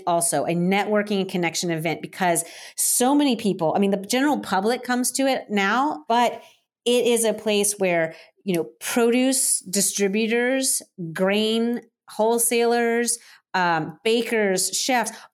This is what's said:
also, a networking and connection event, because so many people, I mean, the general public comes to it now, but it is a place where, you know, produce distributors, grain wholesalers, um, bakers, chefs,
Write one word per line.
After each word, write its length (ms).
also, 380
a 100
networking 640
and 80
connection 420
event, 300
because 440
so 380
many 220
people, 400
I 20
mean, 120
the 80
general 420
public 440
comes 280
to 140
it 240
now, 580
but 340
it 200
is 200
a 80
place 440
where, 360
you 120
know, 100
produce 800
distributors, 1200
grain 680
wholesalers, 1120
um, 500
bakers, 680
chefs, 420